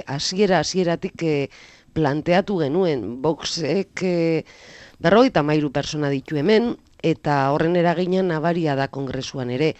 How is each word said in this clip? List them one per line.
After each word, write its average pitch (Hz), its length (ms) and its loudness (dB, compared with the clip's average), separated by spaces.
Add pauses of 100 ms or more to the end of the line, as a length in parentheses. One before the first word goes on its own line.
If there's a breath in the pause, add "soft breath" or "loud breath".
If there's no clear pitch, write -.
hasiera 180 520 0
hasieratik, 170 640 -2
e, 143 260 0 (420 loud breath)
planteatu 170 680 0
genuen, 147 420 0 (200)
Voxek, 160 800 -2
e, 165 400 0 (560 loud breath)
berrogeita 196 420 4
hamairu 151 320 0
persona 143 400 -2
ditu 139 240 -4
hemen, 220 380 2 (260)
eta 143 500 0
horren 160 240 2
eragina 175 460 2
nabaria 165 560 0
da 135 100 0
kongresuan 131 640 -8
ere. 139 300 0